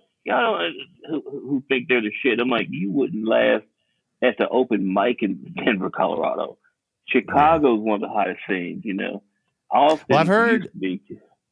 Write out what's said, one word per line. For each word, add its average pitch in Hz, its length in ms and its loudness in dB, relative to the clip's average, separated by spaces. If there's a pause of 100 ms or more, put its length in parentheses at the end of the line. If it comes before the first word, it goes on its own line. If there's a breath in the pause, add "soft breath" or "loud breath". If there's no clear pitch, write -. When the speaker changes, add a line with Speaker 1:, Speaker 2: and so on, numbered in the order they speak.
(260)
Speaker 1:
y'all 226 340 0
don't," 170 160 -6 (340)
who, 151 120 -4 (100)
who 139 380 -4
think 127 180 0
they're 123 140 2
the 104 100 -2 (100)
shit. 120 200 2
I'm 123 80 0
like, 110 200 0
"You 95 220 -4
wouldn't 110 340 -2
laugh 113 360 2 (600)
at 123 160 2
the 110 120 0
open 104 440 0
mic 113 300 0
in - 320 -4
Denver, 95 340 -2
Colorado." - 680 -4 (500)
Chicago's 143 720 4
Speaker 2:
Yeah. 107 100 -6
Speaker 1:
one 104 60 2
of 104 140 -4
the - 40 -10
hottest 92 340 -2
scenes, 90 360 -4
you 104 100 -6
know. 98 300 -8 (480)
Austin 147 380 4
Speaker 2:
Well, 139 100 6
I've 165 80 2
heard 220 360 2
Speaker 1:
used - 100 -14
to - 60 -18
be. 180 220 -4 (500)